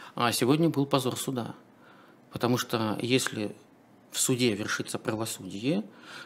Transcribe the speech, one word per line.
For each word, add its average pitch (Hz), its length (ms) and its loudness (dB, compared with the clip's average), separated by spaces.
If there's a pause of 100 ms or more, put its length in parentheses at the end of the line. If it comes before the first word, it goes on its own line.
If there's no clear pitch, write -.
(160)
А 120 160 2
сегодня 151 380 4
был 139 160 2
позор 127 300 2
суда. 117 400 -6 (760)
Потому 120 260 2
что 110 440 0
если 117 540 0 (560)
в - 80 -6
суде 123 360 4
вершится - 440 -4
правосудие, 110 840 -4 (420)